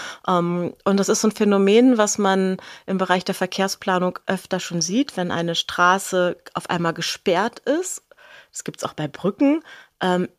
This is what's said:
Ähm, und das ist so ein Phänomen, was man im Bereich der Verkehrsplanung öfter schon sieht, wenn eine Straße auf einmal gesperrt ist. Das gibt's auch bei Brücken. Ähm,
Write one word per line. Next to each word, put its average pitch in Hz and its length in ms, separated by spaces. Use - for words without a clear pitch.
Ähm, 175 460
und 196 140
das 196 120
ist 220 100
so 220 80
ein 214 40
Phänomen, 208 680
was 208 180
man 190 400
im 190 100
Bereich 185 280
der 196 100
Verkehrsplanung 185 920
öfter 185 320
schon 175 220
sieht, 190 380
wenn 180 120
eine 170 240
Straße 180 840
auf - 160
einmal 170 240
gesperrt 185 640
ist. 339 440
Das - 120
gibt's - 200
auch - 100
bei 151 140
Brücken. 277 540
Ähm, 180 280